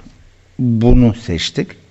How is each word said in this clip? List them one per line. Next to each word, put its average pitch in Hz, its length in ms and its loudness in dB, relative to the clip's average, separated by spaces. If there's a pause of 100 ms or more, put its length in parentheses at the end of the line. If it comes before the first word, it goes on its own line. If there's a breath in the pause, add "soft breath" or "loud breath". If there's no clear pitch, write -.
(580)
bunu 120 560 2
seçtik? - 560 -8 (200)